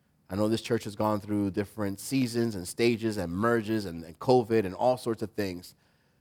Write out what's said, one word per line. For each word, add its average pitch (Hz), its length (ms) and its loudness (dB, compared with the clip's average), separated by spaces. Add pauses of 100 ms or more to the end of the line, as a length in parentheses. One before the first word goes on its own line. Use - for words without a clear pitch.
(280)
I 92 80 -6
know 107 120 4
this 113 120 2
church 113 240 -2
has 101 100 -10
gone 107 260 0
through 101 320 0
different 98 480 -4
seasons 117 540 0
and 90 140 -8
stages 113 480 2
and 87 160 -4
merges 110 540 0
and, 82 180 -10
and 82 140 -18
covid 113 480 4
and 90 80 -6
all 123 240 2
sorts 113 240 -4
of 107 80 -6
things. 92 440 -6 (460)